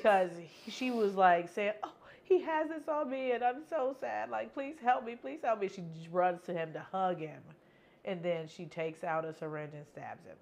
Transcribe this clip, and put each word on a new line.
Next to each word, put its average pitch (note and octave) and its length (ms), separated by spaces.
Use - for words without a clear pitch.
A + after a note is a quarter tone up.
Because F#3+ 300
he, A3+ 60
she B3+ 180
was, A3 240
like, F3+ 400
saying, G#3 200
Oh, - 80
he F#4 180
has D#4+ 280
this D#4+ 180
on D4+ 240
me, C4 220
and A#3+ 100
I'm B3 260
so C#4 300
sad. A3 320
Like, A3+ 220
please C#4 300
help B3 220
me, A#3 100
please C4+ 280
help A3+ 180
me. G3 60
She F#3+ 160
just E3 160
runs F3 340
to F3+ 80
him E3 200
to D3+ 60
hug F#3 280
him, D3+ 220
and F#3 180
then E3 240
she E3 180
takes D#3+ 380
out D#3+ 220
a D#3+ 80
syringe D3+ 420
and D3 100
stabs A#2 400
him. E2 160